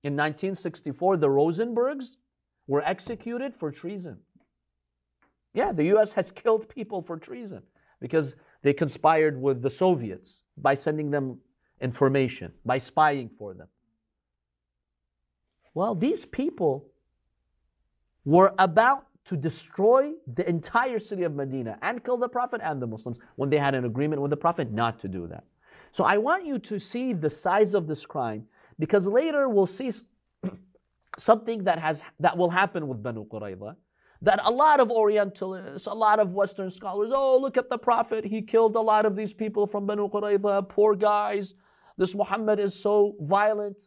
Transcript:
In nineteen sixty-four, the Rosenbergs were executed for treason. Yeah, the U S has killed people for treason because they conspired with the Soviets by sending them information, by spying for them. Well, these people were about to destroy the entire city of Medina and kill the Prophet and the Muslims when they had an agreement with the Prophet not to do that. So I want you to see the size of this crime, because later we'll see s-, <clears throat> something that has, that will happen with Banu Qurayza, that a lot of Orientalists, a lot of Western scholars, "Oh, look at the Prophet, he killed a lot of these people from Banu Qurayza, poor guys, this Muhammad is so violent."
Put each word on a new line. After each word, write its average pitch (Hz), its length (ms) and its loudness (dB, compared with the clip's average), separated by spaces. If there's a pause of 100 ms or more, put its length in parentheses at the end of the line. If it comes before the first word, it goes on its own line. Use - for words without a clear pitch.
In 143 100 -2
nineteen 151 400 -2
sixty-four, 175 600 -2
the 151 100 2
Rosenbergs 233 880 0 (520)
were 143 140 0
executed 226 720 -6
for 151 200 -8
treason. 175 460 -12 (1400)
Yeah, 254 180 0
the 156 140 0
U 208 140 4
S 214 120 2
has - 180 -4
killed 220 380 0
people 208 340 -10
for 165 160 -10
treason 196 440 -14 (380)
because 139 360 0 (260)
they 139 100 4
conspired 151 680 2
with 135 180 0
the 131 100 -2
Soviets 131 720 -2 (120)
by 139 180 2
sending 151 360 -4
them 135 300 -4 (400)
information, 135 720 0 (120)
by 127 140 0
spying 143 500 0
for 101 260 -14
them. 92 140 -20 (2000)
Well, 202 220 -2
these 269 280 -2
people 180 640 -2 (1400)
were 185 340 6
about 220 480 4 (160)
to 185 140 -8
destroy 226 760 0 (140)
the 175 220 -4
entire 233 500 -2
city 196 260 -6
of 160 100 -4
Medina 135 480 -8
and 226 200 -6
kill 247 140 -2
the 240 120 -4
Prophet 247 360 -4
and 151 160 -4
the 123 60 -6
Muslims 117 320 -10 (180)
when 139 140 -2
they 151 80 2
had 139 160 0
an 123 100 -2
agreement 139 380 -2
with 139 80 -2
the 147 60 0
Prophet 147 360 -2
not 117 280 -2
to 98 80 -10
do 92 180 -8
that. 82 180 -16 (480)
So 185 120 -2
I 190 120 2
want 320 300 -2
you 277 120 -6
to 208 200 -8
see 247 340 -8
the 156 160 -4
size 190 460 0
of 175 120 0
this 151 200 -8
crime, 113 400 -8 (320)
because 185 280 2
later 277 420 2
we'll 202 180 4
see 254 220 -8
s-, - 160 -10 (380)
<clears throat> 185 80 -6 (680)
something 220 460 0
that 175 140 2
has, 156 240 -4 (160)
that 165 180 2
will 175 140 2
happen 180 380 0
with 117 140 -8
Banu 110 240 -8
Qurayza, 104 500 -12 (460)
that 196 200 2
a 208 80 4
lot 285 300 6
of 233 100 6
Orientalists, 202 960 0
a 202 80 -6
lot 214 240 4
of 196 140 4
Western 196 380 -2
scholars, 202 420 -4
"Oh, 269 260 4
look 269 180 0
at 247 120 0
the 240 100 -4
Prophet, 226 460 0
he 214 180 -6
killed 226 320 4
a 226 60 2
lot 214 240 4
of 202 120 2
these 214 160 -6
people 214 340 -2
from 202 200 -4
Banu 208 220 -2
Qurayza, 202 600 0
poor 208 260 4
guys, 208 600 0 (420)
this 185 180 0
Muhammad 208 440 0
is 202 160 -2
so 208 460 2
violent." 202 560 0 (100)